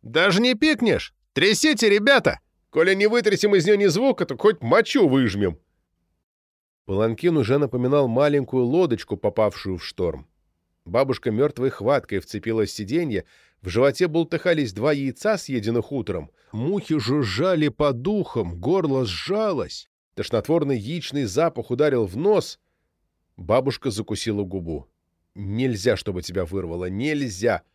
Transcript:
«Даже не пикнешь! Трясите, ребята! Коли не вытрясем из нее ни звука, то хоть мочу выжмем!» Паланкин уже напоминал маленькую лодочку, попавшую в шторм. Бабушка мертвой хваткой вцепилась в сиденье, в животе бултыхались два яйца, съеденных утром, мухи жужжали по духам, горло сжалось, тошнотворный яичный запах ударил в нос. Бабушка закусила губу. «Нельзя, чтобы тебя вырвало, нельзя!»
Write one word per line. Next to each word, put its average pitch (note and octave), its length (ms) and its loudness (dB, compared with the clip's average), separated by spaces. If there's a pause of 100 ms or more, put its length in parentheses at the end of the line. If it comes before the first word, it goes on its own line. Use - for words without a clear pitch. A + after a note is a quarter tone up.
«Даже E3+ 380 2
не B3+ 140 4
пикнешь! A#3+ 600 2 (200)
Трясите, G#3+ 540 4
ребята! G#3+ 520 4 (300)
Коли F3 240 4
не G3 120 2
вытрясем G#3 480 2
из F3 120 4
нее G#3 100 6
ни G3+ 100 4
звука, G3 400 2
то C3 100 -8
хоть G3+ 260 2
мочу G3+ 460 4
выжмем!» G2+ 500 2 (1300)
Паланкин A2+ 500 0
уже C3 220 2
напоминал C3 500 0
маленькую C3 560 0
лодочку, B2+ 520 0
попавшую G2+ 640 -2
в - 60 -14
шторм. D#2+ 420 -6 (580)
Бабушка B2 460 -2
мертвой B2+ 400 0
хваткой A2+ 480 -2
вцепилась G#2+ 520 -4
в - 40 -14
сиденье, A2 500 -4 (380)
в F#2 60 -8
животе C3+ 400 2
бултыхались D#3+ 640 0
два A2+ 200 0
яйца, D3 460 -2
съеденных A#2 540 -4
утром, F#2+ 400 -6 (180)
мухи D#3 480 -4
жужжали C#3+ 680 0
по C#3+ 240 0
духам, B2 680 -4
горло C#3 460 0
сжалось, F3 840 -4 (260)
тошнотворный C#3 640 0
яичный C3+ 480 -6
запах B2 460 -2
ударил B2+ 340 2
в F#2 120 -6
нос. F#3 420 0 (760)
Бабушка B2 540 0
закусила G#2 520 -4
губу. E2+ 460 -8 (480)
«Нельзя, G#2 600 -2
чтобы F2+ 240 -6
тебя F2+ 240 -6
вырвало, F2+ 420 -6
нельзя!» A2 760 -2 (120)